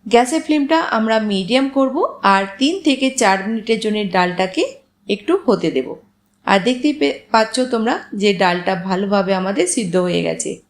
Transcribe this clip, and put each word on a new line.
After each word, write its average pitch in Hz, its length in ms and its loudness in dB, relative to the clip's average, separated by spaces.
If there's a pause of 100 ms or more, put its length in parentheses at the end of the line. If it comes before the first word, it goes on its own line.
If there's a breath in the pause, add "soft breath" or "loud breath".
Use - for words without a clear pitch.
গ্যাসের 247 360 4
ফ্লেমটা 302 400 2
আমরা 220 380 0
মিডিয়াম 214 500 0
করব, 269 260 0 (280)
আর 196 200 4 (140)
তিন 339 240 0
থেকে 269 280 2
চার 202 280 2 (100)
মিনিটের 220 320 -2
জন্য 214 180 -2 (140)
ডালটাকে 180 520 0 (440)
একটু 220 260 -2 (120)
হতে 170 260 2
দেব। 131 160 -2 (580)
আর 196 140 4
দেখতেই 254 340 0
পে-, 285 260 -2 (120)
পাচ্ছ 226 280 0
তোমরা 247 340 0 (200)
যে 202 200 2
ডালটা 180 420 0
ভালোভাবে 190 600 -2
আমাদের 202 320 0
সিদ্ধ 185 280 -4
হয়ে 175 280 0
গেছে। - 460 -6